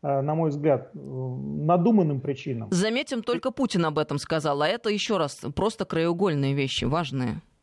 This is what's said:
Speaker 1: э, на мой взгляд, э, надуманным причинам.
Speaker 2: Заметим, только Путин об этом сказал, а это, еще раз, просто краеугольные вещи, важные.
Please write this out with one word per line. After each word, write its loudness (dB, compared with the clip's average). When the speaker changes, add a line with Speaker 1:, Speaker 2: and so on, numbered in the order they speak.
Speaker 1:
э, 0
на 0
мой 2
взгляд, 0
э, -16
надуманным 2
причинам. -6
Speaker 2:
Заметим, 0
только -2
Путин 0
об 0
этом 0
сказал, 0
а 4
это, 0
еще 0
раз, -2
просто 0
краеугольные 2
вещи, 0
важные. -2